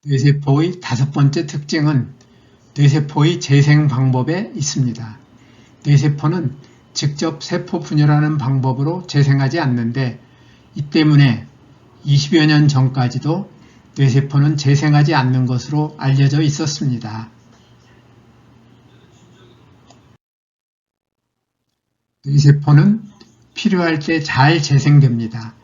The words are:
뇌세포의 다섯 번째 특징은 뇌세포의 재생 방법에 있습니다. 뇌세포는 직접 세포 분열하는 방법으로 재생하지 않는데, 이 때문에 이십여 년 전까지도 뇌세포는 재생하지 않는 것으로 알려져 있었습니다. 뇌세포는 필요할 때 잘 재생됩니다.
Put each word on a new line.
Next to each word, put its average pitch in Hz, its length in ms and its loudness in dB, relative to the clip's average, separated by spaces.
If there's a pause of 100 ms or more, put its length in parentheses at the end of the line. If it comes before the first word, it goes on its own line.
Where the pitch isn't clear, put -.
뇌세포의 143 760 0
다섯 135 300 -4
번째 147 340 0
특징은 147 680 -2 (600)
뇌세포의 151 640 2
재생 147 480 4
방법에 131 680 -2
있습니다. 117 640 -6 (680)
뇌세포는 151 720 0 (380)
직접 156 500 -6
세포 175 360 -6
분열하는 151 580 0
방법으로 135 680 -4
재생하지 139 540 0
않는데, 120 580 -4 (560)
이 - 60 -8
때문에 143 680 2 (560)
이십여 151 440 2
년 151 200 4
전까지도 131 800 -2 (460)
뇌세포는 143 600 0
재생하지 147 580 2
않는 127 300 0
것으로 147 520 -4
알려져 139 440 0
있었습니다. 120 880 -4 (4000)
뇌세포는 143 800 4 (500)
필요할 175 460 -2
때 156 220 -2
잘 143 400 2
재생됩니다. 120 920 0 (100)